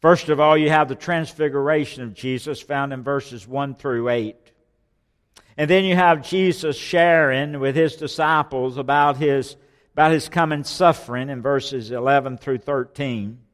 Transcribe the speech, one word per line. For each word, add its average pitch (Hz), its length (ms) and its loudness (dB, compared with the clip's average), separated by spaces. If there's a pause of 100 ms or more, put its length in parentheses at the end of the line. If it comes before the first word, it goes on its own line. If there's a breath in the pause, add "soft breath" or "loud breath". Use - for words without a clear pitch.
First 170 280 4
of 151 100 2
all, 151 180 4
you 151 140 2
have 151 180 2
the 131 60 -6
transfiguration 147 1080 -4
of 110 100 -12
Jesus 127 460 -6
found 139 320 -6
in 131 100 -12
verses 127 460 -6
one 139 260 -6
through 120 340 -4
eight. 117 440 -4 (1040 soft breath)
And 151 120 -2
then 190 160 4
you 185 120 2
have 170 280 4
Jesus 175 520 0
sharing 147 840 2
with 135 160 0
his 160 220 2
disciples 147 840 -2
about 143 380 2
his, 139 400 0 (360 soft breath)
about 156 200 4
his 156 160 0
coming 156 340 -2
suffering 139 680 0
in 127 120 -8
verses 131 480 -4
eleven 131 480 0
through 131 200 -4
thirteen. 127 840 -6 (140)